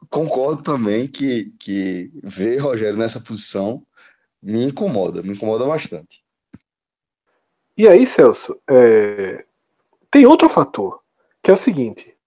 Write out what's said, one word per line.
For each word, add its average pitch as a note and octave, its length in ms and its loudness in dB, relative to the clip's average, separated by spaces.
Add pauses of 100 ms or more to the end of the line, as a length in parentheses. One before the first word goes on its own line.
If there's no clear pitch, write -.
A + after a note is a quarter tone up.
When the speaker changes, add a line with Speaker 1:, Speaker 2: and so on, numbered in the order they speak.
Speaker 1:
concordo D3+ 540 -4
também A#2+ 440 -4
que, B2+ 540 -6
que F#2+ 500 -8 (140)
ver G2+ 340 -6
Rogério A2 400 -4
nessa A2+ 220 -6
posição G#2+ 680 -10 (560)
me A2 220 -6
incomoda, G#2+ 580 -6
me G2+ 120 -10
incomoda A2 300 -4
bastante. - 600 -10 (1500)
Speaker 2:
E G#3+ 100 4
aí, G3+ 180 8
Celso, - 540 0 (100)
é... G#2 760 2 (680)
tem C#4 160 8
outro D#4+ 220 6
fator, - 520 -4 (400)
que - 120 4
é - 20 8
o F#3+ 40 0
seguinte: C3+ 580 -6 (100)